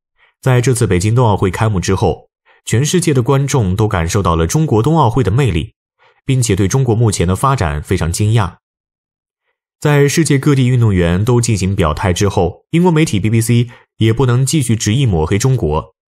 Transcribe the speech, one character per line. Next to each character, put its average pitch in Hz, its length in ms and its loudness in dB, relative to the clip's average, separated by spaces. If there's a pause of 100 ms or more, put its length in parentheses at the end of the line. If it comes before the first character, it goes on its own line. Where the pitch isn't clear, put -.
(420)
在 123 200 2
这 123 140 0
次 113 100 0
北 90 140 0
京 107 160 0
冬 127 100 2
奥 104 100 2
会 95 140 0
开 110 180 -2
幕 101 120 -2
之 95 160 -2
后， - 340 -2 (360)
全 123 200 0
世 170 160 0
界 165 120 0
的 127 100 0
观 135 240 0
众 104 280 0
都 107 120 0
感 85 200 -2
受 98 140 -2
到 85 140 0
了 82 100 0
中 156 200 -2
国 113 180 2
冬 151 160 0
奥 143 100 2
会 127 140 0
的 95 80 -2
魅 127 180 0
力， 82 240 -4 (500)
并 131 160 -2
且 110 160 0
对 98 120 0
中 135 160 0
国 120 100 0
目 117 160 2
前 87 180 -2
的 92 80 0
发 135 200 0
展 76 260 -4
非 92 160 -2
常 82 140 -2
惊 104 220 -2
讶。 98 240 -2 (1200)
在 147 280 2
世 165 160 0
界 147 140 2
各 147 160 0
地 131 140 2
运 127 120 2
动 110 140 2
员 90 320 0
都 120 160 2
进 113 160 0
行 92 180 -2
表 80 200 0
态 92 180 -2
之 98 160 0
后， - 400 -2
英 170 140 0
国 180 80 2
媒 156 120 2
体 113 160 -2
B 107 120 -2
B 113 100 2
C 120 280 0 (280)
也 110 160 2
不 131 140 0
能 123 180 0
继 156 160 -2
续 113 140 -2
执 107 180 -2
意 135 140 0
抹 80 180 0
黑 101 140 -2
中 131 180 0
国， 76 380 -4 (120)